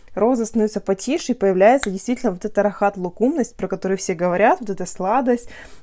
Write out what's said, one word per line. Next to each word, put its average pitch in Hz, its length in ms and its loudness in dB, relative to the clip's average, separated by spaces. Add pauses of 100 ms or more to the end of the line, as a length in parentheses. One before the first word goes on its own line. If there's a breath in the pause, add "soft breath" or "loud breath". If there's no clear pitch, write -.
(160 soft breath)
роза 226 280 2
становится 214 360 0
потише 247 520 -2
и - 40 -6
появляется 196 540 4
действительно 214 420 -2
вот 180 120 -8
эта 208 200 0
рахат-лукумность, 202 880 -2
про 185 140 -6
которую 190 280 -2
все 190 180 -4
говорят, 180 440 2
вот 208 120 -8
эта 180 160 -6
сладость, 240 640 0 (340 loud breath)